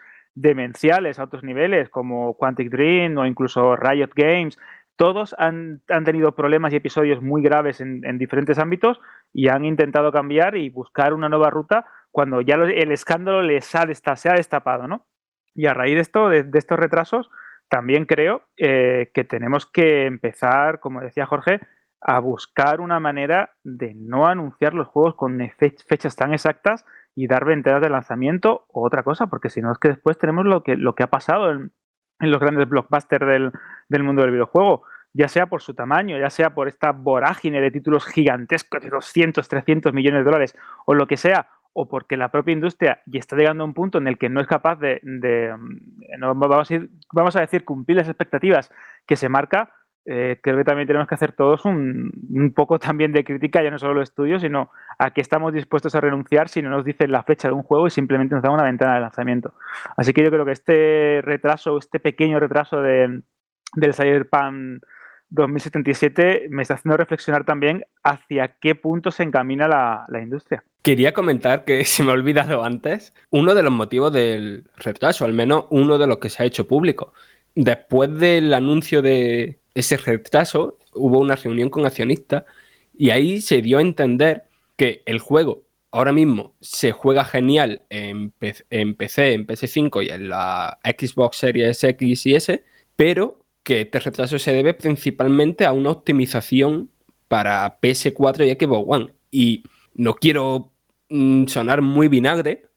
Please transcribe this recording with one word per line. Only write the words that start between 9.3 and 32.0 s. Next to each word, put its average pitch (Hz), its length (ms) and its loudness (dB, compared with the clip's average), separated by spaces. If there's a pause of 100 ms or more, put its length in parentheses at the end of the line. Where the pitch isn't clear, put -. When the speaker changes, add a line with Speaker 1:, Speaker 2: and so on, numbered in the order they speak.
Speaker 1:
y 131 160 0
han 139 160 0
intentado 151 480 2
cambiar 147 460 0
y 147 100 -6
buscar 139 460 -2
una 156 160 -4
nueva 151 180 2
ruta 156 380 -2 (240)
cuando 135 320 0
ya 143 160 2
lo, 170 80 4
el 165 260 0
escándalo 180 480 -2
les 147 340 -2
ha 165 120 0
desta-, 143 300 -6
se 170 120 -4
ha 180 60 4
destapado, 131 520 -2
¿no? 190 200 -12 (480)
Y 151 100 -2
a 143 80 4
raíz 127 220 0
de 165 80 2
esto, 214 260 0
de, 156 140 4
de 143 160 -2
estos 156 200 0
retrasos, 165 520 -2 (400)
también 131 340 0
creo, 165 380 0 (160)
eh, 127 560 2
que 127 100 -2
tenemos 123 400 -4
que 151 400 2
empezar, 131 760 -2
como 131 200 -10
decía 131 240 -8
Jorge, 160 360 -2 (420)
a 127 160 0
buscar 139 640 -2
una 170 180 -2
manera 147 540 -2 (100)
de 123 300 -12
no 120 320 0
anunciar 156 480 -2
los 160 120 -4
juegos 160 280 2
con 127 240 -6
fech-, 143 500 -2
fechas 147 260 -2
tan 143 200 -2
exactas 175 500 -2 (320)
y 131 100 -4
dar 127 200 0
ventanas 143 340 2
de 156 80 2
lanzamiento 143 800 -2
o 117 180 -4
otra 131 160 -2
cosa, 160 260 -4
porque 123 200 -8
si 113 140 -8
no 117 100 -2
es 120 60 -8
que 156 100 2
después 151 300 0
tenemos 170 260 -2
lo 190 180 2
que, 127 140 -2
lo 120 180 -2
que 123 100 -2
ha - 60 -4
pasado 170 420 0
en, 139 200 -10 (480)